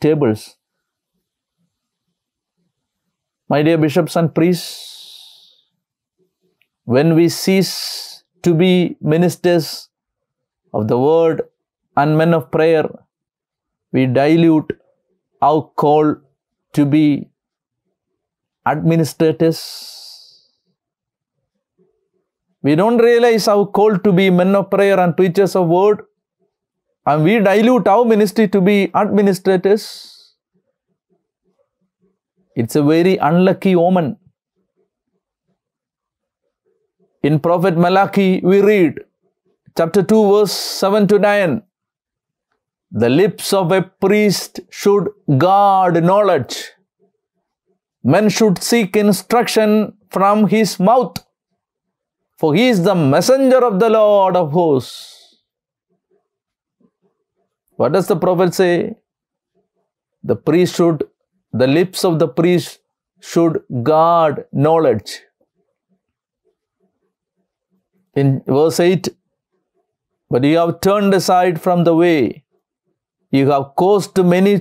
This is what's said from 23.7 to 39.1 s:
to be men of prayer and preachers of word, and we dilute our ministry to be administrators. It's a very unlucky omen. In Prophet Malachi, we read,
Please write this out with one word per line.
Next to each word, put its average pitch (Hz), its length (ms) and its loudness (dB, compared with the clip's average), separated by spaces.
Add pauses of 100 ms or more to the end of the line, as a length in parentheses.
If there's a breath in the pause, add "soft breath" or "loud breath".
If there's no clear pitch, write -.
to 208 60 2
be 190 180 2
men 180 260 2
of 190 140 -4
prayer 196 280 0
and 175 180 0
preachers 190 380 0
of 180 140 0
word, 202 360 0 (1000)
and 151 200 0
we 214 140 2
dilute 220 500 2
our 214 160 2
ministry 214 440 0
to 196 120 0
be 196 340 0
administrators. 196 1400 -2 (2250)
It's 117 180 -4
a 151 80 2
very 165 360 2
unlucky 185 580 0
omen. 170 400 0 (3000)
In 147 180 0
Prophet 175 360 0
Malachi, 190 640 0
we 190 200 2
read, 202 360 2 (800)